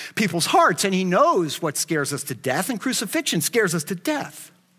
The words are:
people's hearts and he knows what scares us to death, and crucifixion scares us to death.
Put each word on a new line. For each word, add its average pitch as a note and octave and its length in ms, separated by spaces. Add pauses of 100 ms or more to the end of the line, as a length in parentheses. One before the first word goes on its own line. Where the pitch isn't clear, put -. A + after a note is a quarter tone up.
(160)
people's E3+ 300
hearts D#4 380
and G3 80
he F#3 120
knows F#3+ 580
what D3+ 140
scares D3 360
us C#3 120
to C3 100
death, C3 340
and A#3 120
crucifixion B3+ 600
scares G3 360
us D#3+ 80
to G3 100
death. - 560 (280)